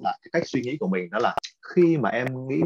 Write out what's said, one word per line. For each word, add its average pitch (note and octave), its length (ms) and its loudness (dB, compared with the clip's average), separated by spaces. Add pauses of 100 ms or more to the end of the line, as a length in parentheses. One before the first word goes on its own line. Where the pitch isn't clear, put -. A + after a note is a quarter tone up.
lại - 200 -4
cái - 120 -20
cách E3+ 120 2
suy C3 160 -2
nghĩ B2 180 -6
của G2 80 -2
mình, F#2 220 -2
đó G2+ 100 -2
là G#2+ 160 0 (260)
khi E3 360 4
mà A2+ 120 0
em B2+ 380 -4
nghĩ C#3+ 180 0